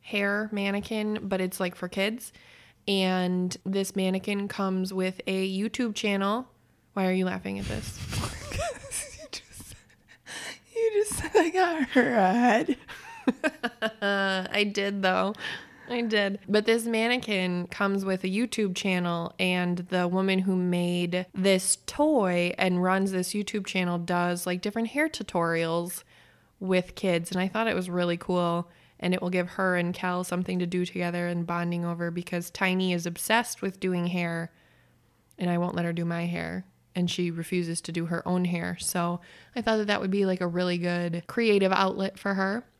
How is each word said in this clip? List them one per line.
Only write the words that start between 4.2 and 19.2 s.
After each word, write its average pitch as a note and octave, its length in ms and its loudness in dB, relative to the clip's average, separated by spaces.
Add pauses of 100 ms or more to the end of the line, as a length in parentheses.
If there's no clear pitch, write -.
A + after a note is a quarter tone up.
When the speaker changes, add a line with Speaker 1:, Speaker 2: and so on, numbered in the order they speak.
Speaker 1:
comes F#3+ 440 -2
with F#3 340 -2
a F#3+ 240 0
YouTube G#3 440 -2
channel. G#3 520 0 (460)
Why F#3+ 140 0
are F#3 60 2
you F#3 120 2
laughing F#3+ 340 -4
at G3 60 -6
this? - 340 -8 (140)
Speaker 2:
<laughs> - 220 -4 (840)
You D#5 120 -16
just, - 420 -16 (1000)
you A4+ 200 2
just G#4 200 2
said - 200 -6
I E4+ 160 6
got F4 400 2
her B3 240 4
a F#3 180 6
head. A#3+ 440 4 (760)
<laughs> - 0 - (500)
Speaker 1:
I G3 640 2
did, G3+ 380 -2
though. F#3 320 4 (560)
I A#3+ 120 0
did. G3+ 360 2 (100)
But G#3+ 180 4
this A3+ 180 4
mannequin A3 840 0
comes G3 360 0
with F#3+ 200 0
a F#3 40 0
YouTube G#3 480 0
channel, F3 640 -2